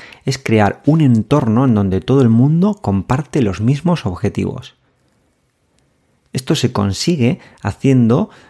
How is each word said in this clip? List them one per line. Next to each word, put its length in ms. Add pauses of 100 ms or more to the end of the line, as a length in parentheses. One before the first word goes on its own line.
(260)
es 100
crear 480
un 160
entorno 640
en 100
donde 280
todo 180
el 80
mundo 460
comparte 640
los 220
mismos 420
objetivos. 720 (1600)
Esto 200
se 180
consigue 680 (220)
haciendo 680 (220)